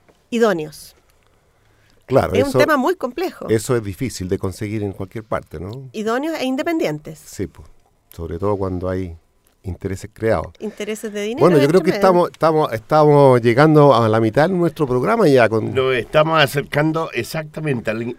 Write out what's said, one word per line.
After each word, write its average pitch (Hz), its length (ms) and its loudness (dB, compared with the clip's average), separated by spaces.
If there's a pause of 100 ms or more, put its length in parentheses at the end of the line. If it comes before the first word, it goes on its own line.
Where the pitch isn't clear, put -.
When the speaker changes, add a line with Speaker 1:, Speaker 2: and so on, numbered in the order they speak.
(300)
Speaker 1:
idóneos. 190 640 -2 (1120)
Speaker 2:
Claro, 131 280 0
Speaker 1:
Es - 80 4
un 285 80 -2
Speaker 2:
eso, - 80 0
Speaker 1:
tema 294 180 4
muy 302 200 0
complejo. 285 520 -8
Speaker 2:
eso 113 280 -2
es 117 60 -4
difícil 101 460 -8
de 92 100 -2
conseguir 101 440 -8
en 101 100 -6
cualquier 101 320 -14
parte, - 340 -8
¿no? 120 340 -14
Speaker 1:
Idóneos 254 460 -6
e 254 60 -8
independientes. 262 720 -6
Speaker 2:
Sí, - 280 -12
pues, - 200 -18 (480)
sobre 85 240 -10
todo 101 200 -2
cuando 92 320 -4
hay 92 260 -6 (460)
intereses 92 500 -10
creados. 90 360 -2 (100)
Speaker 1:
Intereses 214 520 -12
de 202 120 -8
dinero 233 180 -6
Speaker 2:
Bueno, 170 160 6
yo 135 60 4
Speaker 1:
de 139 60 4
Speaker 2:
creo 180 120 4
que 165 120 0
Speaker 1:
entre 202 100 -4 (100)
medio. 175 140 2
Speaker 2:
estamos, - 40 -6
estamos, 156 440 0
estamos 143 640 4
llegando 143 540 6
a 113 160 4
la 110 100 2
mitad 143 300 2
de 190 40 -2
nuestro 165 320 -2
programa 165 400 0
ya. 127 220 6
Con 110 260 -4
Speaker 3:
Nos 131 200 0
estamos 151 500 2
acercando 156 680 -2
exactamente 156 760 -6
al, 117 280 -6